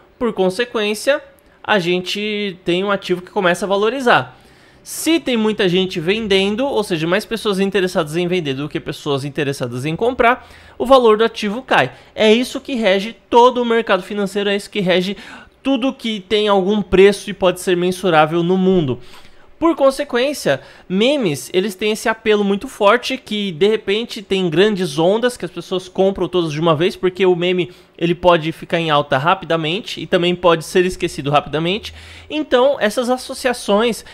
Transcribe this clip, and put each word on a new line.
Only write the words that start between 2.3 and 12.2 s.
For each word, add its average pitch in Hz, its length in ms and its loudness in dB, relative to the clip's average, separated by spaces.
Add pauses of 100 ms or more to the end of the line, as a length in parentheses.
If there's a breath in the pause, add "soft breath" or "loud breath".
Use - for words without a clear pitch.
tem 175 200 0
um 202 60 -2
ativo 180 320 -4
que - 80 -20
começa 180 340 0
a 185 40 -4
valorizar. 208 680 0 (460 soft breath)
Se - 380 -2
tem 254 160 -2
muita 214 320 0
gente 185 320 0
vendendo, 202 640 0
ou 220 160 -2
seja, 165 240 -2
mais 190 200 0
pessoas 208 340 -4
interessadas 185 560 -2
em 180 100 0
vender 170 280 -2
do 143 160 -6
que 165 100 -6
pessoas 143 420 -6
interessadas 135 600 -6
em 156 100 -4
comprar, 240 540 0 (300 loud breath)
o 247 80 -4
valor 240 320 6
do 220 60 2
ativo 220 360 -4
cai. 151 320 0 (220 loud breath)
É 220 180 4